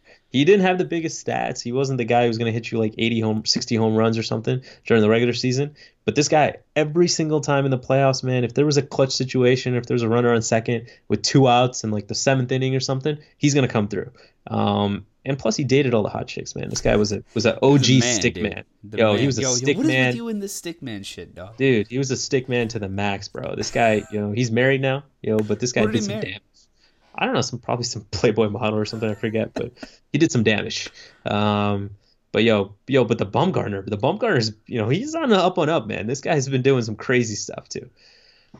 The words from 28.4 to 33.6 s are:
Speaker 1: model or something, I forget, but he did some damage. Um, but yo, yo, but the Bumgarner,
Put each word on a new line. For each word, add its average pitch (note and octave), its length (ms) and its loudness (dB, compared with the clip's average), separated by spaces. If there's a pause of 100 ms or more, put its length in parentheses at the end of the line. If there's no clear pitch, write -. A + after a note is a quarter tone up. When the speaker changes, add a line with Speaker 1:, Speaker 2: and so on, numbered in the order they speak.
Speaker 1:
model G#2+ 280 -4
or G#2+ 80 -2
something, A2 240 -6
I G#2 60 -4
forget, A2 400 -4
but A#2+ 160 -8 (420)
he C#3+ 60 0
did D#3+ 120 2
some A#2 120 2
damage. G#2 440 -2 (380)
Um, G#2 640 0 (420)
but A2 120 2
yo, G#2 320 2 (120)
yo, C3 180 4
but A2+ 120 0
the G2+ 80 -4
Bumgarner, G#2 600 -2